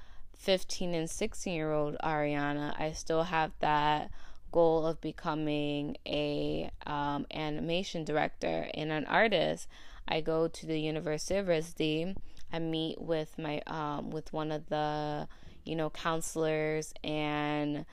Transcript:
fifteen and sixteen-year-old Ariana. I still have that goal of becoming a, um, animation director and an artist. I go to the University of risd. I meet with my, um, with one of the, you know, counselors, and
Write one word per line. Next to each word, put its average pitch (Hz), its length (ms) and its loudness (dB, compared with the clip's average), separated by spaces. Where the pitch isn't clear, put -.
fifteen 180 560 2
and 165 160 2
sixteen-year-old 156 960 0
Ariana. 147 760 2
I 156 140 0
still 160 300 2
have 160 380 2
that 151 500 4
goal 160 340 6
of 160 140 0
becoming 151 960 0
a, 147 600 0
um, 143 460 -2
animation 160 720 -2
director - 680 0
and 156 180 -2
an 156 140 0
artist. 170 600 4
I 160 140 0
go 160 260 4
to 160 200 -8
the 156 120 0
University 156 580 0
of 196 100 0
risd. 160 720 0
I 165 60 0
meet 160 420 -2
with 160 380 -2
my, 151 280 -2
um, 151 440 -4
with 156 240 -6
one 156 180 -2
of 151 160 -4
the, 151 580 0
you 156 100 -4
know, 156 140 0
counselors, 156 1040 0
and 147 920 0